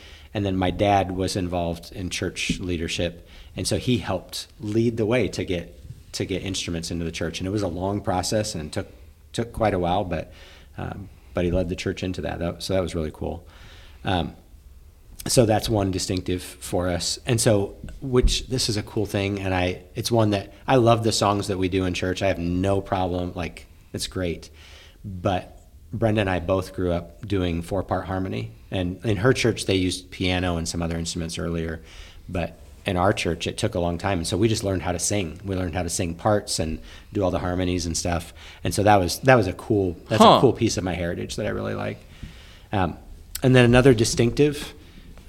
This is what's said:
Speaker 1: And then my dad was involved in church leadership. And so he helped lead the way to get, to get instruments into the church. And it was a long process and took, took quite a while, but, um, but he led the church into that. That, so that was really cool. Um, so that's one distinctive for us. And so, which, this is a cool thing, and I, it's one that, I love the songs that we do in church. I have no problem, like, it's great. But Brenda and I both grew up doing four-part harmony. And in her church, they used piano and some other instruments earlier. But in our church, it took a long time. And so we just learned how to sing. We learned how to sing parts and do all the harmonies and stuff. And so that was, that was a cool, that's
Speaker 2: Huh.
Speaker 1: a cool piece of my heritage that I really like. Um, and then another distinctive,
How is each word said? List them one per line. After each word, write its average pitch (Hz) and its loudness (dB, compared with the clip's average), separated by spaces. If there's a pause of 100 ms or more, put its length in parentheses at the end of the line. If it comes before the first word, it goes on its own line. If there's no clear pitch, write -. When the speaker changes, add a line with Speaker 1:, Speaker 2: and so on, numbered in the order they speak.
(320)
Speaker 1:
And 101 0
then 95 0
my 92 2
dad 95 4
was 92 -2
involved 87 -4
in 92 -6
church - -4
leadership. 87 -4 (280)
And 92 -4
so 107 2
he 123 2
helped - -6 (140)
lead 113 0
the 110 0
way 110 2
to - -6
get, 85 -6 (340)
to 107 -4
get 90 -4
instruments 87 -4
into 85 -4
the 82 -4
church. 85 -6
And 95 -4
it 92 -2
was 104 -2
a 95 0
long 92 -2
process 98 -2
and 78 -8
took, 98 -6 (480)
took 117 -4
quite 104 2
a 92 0
while, 90 0
but, 82 -6 (460)
um, 90 -10 (260)
but 90 0
he 90 2
led 85 2
the 90 -4
church - -4
into 92 -4
that. 80 -6
That, 85 -4
so - -4
that 95 2
was 80 -2
really 78 -2
cool. 80 -8 (580)
Um, 87 0 (920)
so 123 6
that's 107 2
one 101 2
distinctive 92 -2
for - -4
us. 87 -2
And 117 2
so, 104 2 (260)
which, 127 4
this 131 -2
is 104 0
a 104 -2
cool 104 -4
thing, 98 0
and 95 -2
I, 90 0 (120)
it's - -4
one 113 6
that, 98 0 (140)
I 135 4
love 117 6
the 110 2
songs 101 2
that 98 -2
we 92 2
do 92 2
in 90 -2
church. 92 -2
I 98 4
have 85 0
no 90 0
problem, 90 -2
like, 82 -8 (280)
it's - -6
great. 85 -4 (540)
But 92 -4 (360)
Brenda 110 2
and 95 0
I 90 0
both 92 0
grew 90 0
up 85 -6
doing 90 0
four-part 92 -2
harmony. 95 -4 (200)
And 92 -2
in 110 2
her 123 6
church, 117 0
they 98 2
used 92 -2
piano 90 0
and 82 -4
some 85 -4
other 82 -2
instruments 85 -6
earlier. 82 -4 (480)
But 90 -6 (260)
in 92 0
our 98 4
church, 82 -4
it 101 -6
took - -2
a 90 0
long 87 0
time. 98 -2
And 82 -4
so - -2
we 107 4
just 110 -2
learned 92 -2
how 90 -2
to 87 -4
sing. 90 -4
We 95 -4
learned 90 -2
how 90 -2
to 85 -4
sing 85 -4
parts - 0
and 80 -2 (340)
do 104 0
all 90 2
the 85 0
harmonies 90 -2
and 82 -2
stuff. 85 -4 (280)
And 95 -2
so 104 2
that 104 8
was, 90 2
that 127 8
was 104 4
a 90 -2
cool, 95 0 (140)
that's 113 6
Speaker 2:
Huh. 196 10
Speaker 1:
a 92 6
cool 117 8
piece - 0
of 90 -2
my 92 -2
heritage 92 -6
that 107 -2
I 104 -2
really 104 -4
like. 104 -6 (680)
Um, 90 0 (440)
and 131 6
then 123 8
another 123 8
distinctive, 120 2 (540)